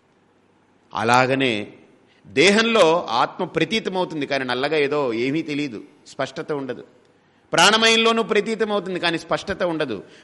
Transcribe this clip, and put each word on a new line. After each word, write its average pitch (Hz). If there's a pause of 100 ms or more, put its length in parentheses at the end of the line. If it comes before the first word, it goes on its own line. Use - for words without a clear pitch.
(960)
అలాగనే 120 (580)
దేహంలో 180
ఆత్మ 147
ప్రతీతమవుతుంది, 165
కానీ 135
నల్లగా 131
ఏదో 143
ఏమీ 135
తెలియదు, 147 (240)
స్పష్టత 151
ఉండదు. 135 (680)
ప్రాణమయంలోనూ 226
ప్రతీతమవుతుంది, 202
కానీ 165
స్పష్టత 175
ఉండదు. 151 (220)